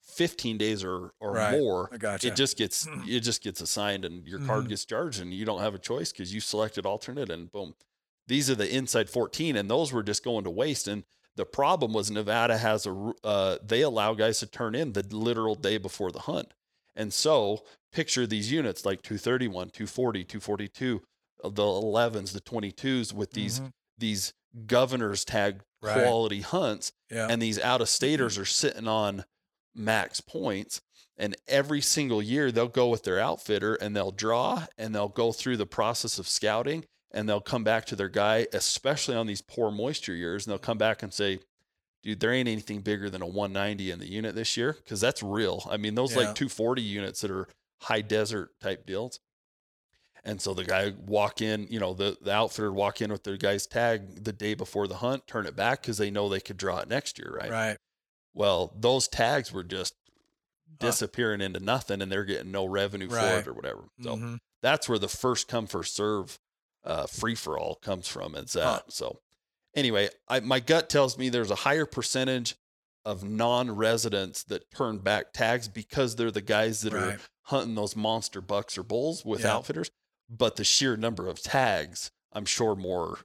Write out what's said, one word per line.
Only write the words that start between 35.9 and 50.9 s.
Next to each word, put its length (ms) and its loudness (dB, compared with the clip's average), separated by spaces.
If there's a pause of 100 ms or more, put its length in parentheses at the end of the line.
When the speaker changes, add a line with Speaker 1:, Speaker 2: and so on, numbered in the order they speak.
Speaker 1:
of 80 -8
scouting 580 0 (280)
and 160 -2
they'll 120 2
come 220 -2
back 240 4
to 100 -6
their 120 -2
guy, 440 4
especially 640 0
on 120 0
these 140 -6
poor 280 -2
moisture 440 -4
years, 320 -4
and 60 -6
they'll 60 -2
come 200 -2
back 260 2
and 100 -10
say, 240 0 (640)
"Dude, 180 -6
there 120 4
ain't 160 2
anything 340 -4
bigger 280 -2
than 120 -8
a 40 -4
one 260 -2
ninety 400 -2
in 80 -8
the 80 -12
unit 260 -4
this 220 -2
year," 180 0 (120)
'cause 140 -6
that's 220 2
real. 480 0
I 60 0
mean, 200 -2
those, 200 0
like, 160 4
Speaker 2:
Yeah. 20 -10
Speaker 1:
two 140 -2
forty 340 0
units 400 -4
that 80 -2
are 180 -4 (340)
high 200 0
desert 580 0
type 260 -6
deals. 340 -6 (1040)
And 180 -6
so 120 -2
the 100 -4
guy 260 2